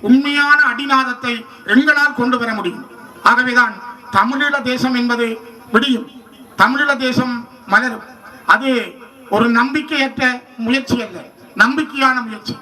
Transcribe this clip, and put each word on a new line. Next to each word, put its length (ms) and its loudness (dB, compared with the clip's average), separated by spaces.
உண்மையான 500 4
அடிநாதத்தை 640 -2
எங்களால் 460 2
கொண்டு 200 0
வர 180 -4
முடியும். 280 -6
ஆகவேதான் 440 2
தமிழீழ 380 0
தேசம் 300 -2
என்பது 260 0
விடியும், 360 0
தமிழீழ 300 2
தேசம் 300 0
மலரும். 340 0
அது 160 0
ஒரு 120 4
நம்பிக்கையற்ற 640 -2
முயற்சி 320 -2
அல்ல, 120 -14
நம்பிக்கையான 540 0
முயற்சி. 360 -12